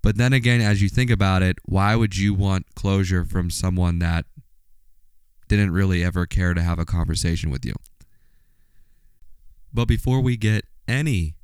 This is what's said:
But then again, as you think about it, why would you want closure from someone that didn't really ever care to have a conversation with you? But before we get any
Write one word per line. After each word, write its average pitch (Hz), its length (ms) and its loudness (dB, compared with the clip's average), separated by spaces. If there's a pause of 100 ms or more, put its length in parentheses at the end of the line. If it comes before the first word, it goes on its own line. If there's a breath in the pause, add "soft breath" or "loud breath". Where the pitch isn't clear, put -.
But 104 160 4
then 123 160 4
again, 120 260 4
as 104 220 2
you 98 80 4
think 123 200 0
about 95 320 2
it, 92 220 0
why 98 320 0
would 107 220 0
you 101 160 2
want 95 420 -2
closure 95 480 0
from 87 260 -2
someone 87 500 0
that 85 260 -2 (1200)
didn't 104 240 2
really 90 320 0
ever 90 220 -2
care 90 280 0
to 85 80 -2
have 85 160 -2
a 85 80 -4
conversation 82 640 -2
with 65 160 -6
you? 57 100 -8 (2000)
But 117 120 0
before 127 340 0
we 127 160 0
get 107 300 0 (220)
any 113 460 -2 (100)